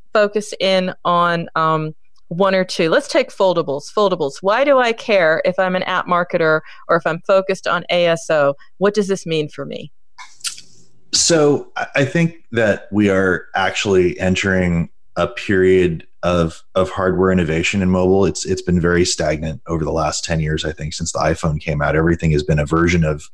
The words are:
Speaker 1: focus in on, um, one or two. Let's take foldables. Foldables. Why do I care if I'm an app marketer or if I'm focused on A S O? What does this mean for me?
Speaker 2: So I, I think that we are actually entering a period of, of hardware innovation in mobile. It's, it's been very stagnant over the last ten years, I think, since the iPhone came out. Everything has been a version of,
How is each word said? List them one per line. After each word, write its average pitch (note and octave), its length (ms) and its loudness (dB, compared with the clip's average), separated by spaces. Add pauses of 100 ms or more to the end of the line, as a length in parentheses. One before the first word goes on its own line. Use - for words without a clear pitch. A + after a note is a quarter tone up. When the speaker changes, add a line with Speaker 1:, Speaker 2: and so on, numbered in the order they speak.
(140)
Speaker 1:
focus G#3 460 0
in F#3 340 0 (120)
on, E3+ 500 0
um, D#3+ 380 0 (340)
one F#3+ 280 0
or F#3 80 2
two. F3+ 260 -2
Let's A#3+ 200 0
take B3+ 200 0
foldables. E3 600 -2
Foldables. F3+ 480 0
Why G#3+ 240 0
do C#4+ 140 4
I A#3 160 2
care F3+ 500 2
if F#3 160 -2
I'm F#3 160 0
an F#3 80 -2
app F#3 240 -4
marketer E3+ 540 0 (260)
or E3+ 80 2
if E3+ 100 0
I'm E3 220 -4
focused F#3+ 400 0
on F3 220 -2
A F3 160 2
S E3 240 0
O? C#3+ 260 2 (220)
What G3+ 160 2
does G3+ 160 0
this F#3+ 160 -4
mean D#3 240 -2
for C#3 160 -12
me? - 260 -12 (1200)
Speaker 2:
So D3 640 2
I, - 120 -6 (100)
I C#3 80 2
think E3 480 -2
that G#2+ 360 0
we G2+ 200 4
are F#2+ 440 2
actually F#2+ 640 0
entering F#2 720 0 (260)
a E2+ 120 0
period F#2 800 2 (160)
of, E2+ 400 -2 (120)
of F#2+ 140 0
hardware F#2 420 0
innovation F2 500 0
in F#2 80 0
mobile. F#2 360 2
It's, - 200 -4
it's F#2+ 160 -4
been F2 180 0
very F2 260 2
stagnant D#2 600 -4
over E2 160 -4
the C#2+ 80 -4
last D2+ 320 -4
ten E2 160 -2
years, D#2 240 -2
I D#2 80 -6
think, D2+ 220 -10
since E2 180 -8
the D2+ 80 -6
iPhone D#2 400 -2
came D2 220 -4
out. D2 140 0
Everything E2 360 0
has D2 120 2
been D2+ 160 4
a D2 60 0
version E2 380 2
of, D2+ 200 -2 (100)